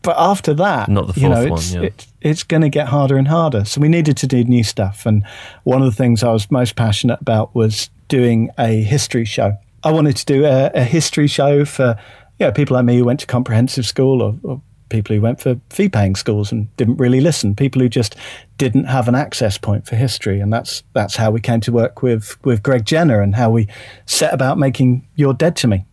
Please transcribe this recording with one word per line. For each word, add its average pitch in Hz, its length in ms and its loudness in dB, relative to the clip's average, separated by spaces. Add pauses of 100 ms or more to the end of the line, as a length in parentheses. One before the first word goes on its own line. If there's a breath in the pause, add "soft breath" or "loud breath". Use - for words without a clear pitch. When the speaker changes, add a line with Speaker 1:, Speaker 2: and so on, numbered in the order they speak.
Speaker 1:
But 170 180 -2
after 175 360 2
that, 151 340 0
Speaker 2:
Not 98 260 0
the - 60 -2
Speaker 1:
you 135 80 4
know, 117 200 2
Speaker 2:
fourth - 20 -2
one, 82 80 -2
Speaker 1:
it's, 87 160 -4
Speaker 2:
yeah. 87 80 -4
Speaker 1:
it, - 240 -8 (160)
it's 151 220 -2
gonna 156 260 2
get 147 180 -2
harder 135 300 2
and 135 100 2
harder. 147 380 0
So 139 160 -2
we 151 60 4
needed 156 280 2
to - 100 -4
do 127 160 2
new 120 220 2
stuff. 101 400 -4
And 107 180 2 (420 loud breath)
one 131 180 2
of 135 40 2
the 117 100 0
things 117 260 2
I 120 100 2
was 110 180 -2
most 123 260 0
passionate 117 440 0
about - 340 0
was 110 360 -2 (180)
doing 117 500 2
a 113 240 0
history 117 440 -2
show. 104 320 -2 (260)
I 160 80 0
wanted 151 240 2
to - 80 -10
do 143 220 2
a, 135 280 2
a - 80 0
history 147 440 0
show 143 400 2
for, 120 320 0 (400 loud breath)
you 196 80 0
know, 127 60 2
people 139 220 0
like 127 120 2
me 120 100 4
who 123 80 4
went 120 160 0
to - 60 -12
comprehensive 123 600 0
school 131 360 0
or, 107 200 -2
or 143 180 -8 (300)
people 110 240 -2
who 104 80 2
went 113 180 -2
for 123 180 -2 (120)
fee-paying 104 460 0
schools 104 360 -4
and 107 240 -6
didn't 123 200 0
really 127 240 2
listen, 135 340 0
people 135 260 -2
who 127 80 2
just 117 280 -2 (420 loud breath)
didn't 131 260 0
have 127 240 0
an 120 60 2
access - 420 -2
point 101 300 -4
for 117 100 -6
history. 110 440 -2
And 101 120 -2
that's, - 300 -6 (100)
that's 104 240 -4
how 110 140 0
we 110 100 -2
came 113 200 0
to 117 120 -4
work 117 300 0
with, 117 420 -2
with 117 180 0
Greg 127 220 0
Jenner 151 380 2
and 101 120 0
how 117 160 2
we 113 180 2 (360 loud breath)
set 165 300 -2
about 131 240 0
making 131 560 0
You're 139 180 2
Dead 165 240 0
to 131 120 0
Me 95 240 0